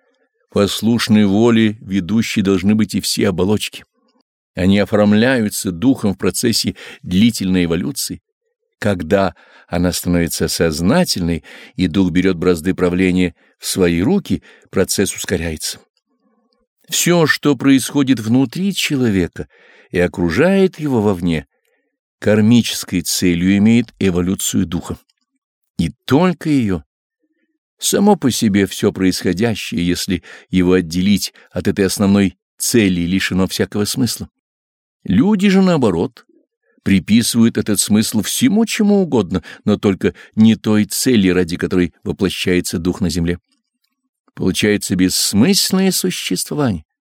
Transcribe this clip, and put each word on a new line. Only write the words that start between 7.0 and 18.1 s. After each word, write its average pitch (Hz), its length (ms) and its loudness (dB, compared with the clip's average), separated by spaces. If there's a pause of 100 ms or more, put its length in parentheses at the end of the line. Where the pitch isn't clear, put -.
длительной 92 600 2
эволюции. 82 560 -4 (580)
Когда 98 560 0 (340)
она 87 240 0
становится 85 560 -2
сознательной, 85 960 -2 (320)
и 92 100 0
дух 92 240 0
берёт 90 260 0
бразды 87 380 0
правления 90 600 0 (240)
в - 80 -16
свои 87 360 0
руки, 170 400 -2 (280)
процесс 95 440 -2
ускоряется. 82 640 -8 (1080)
Всё, 165 380 2
что - 280 0
происходит 135 640 2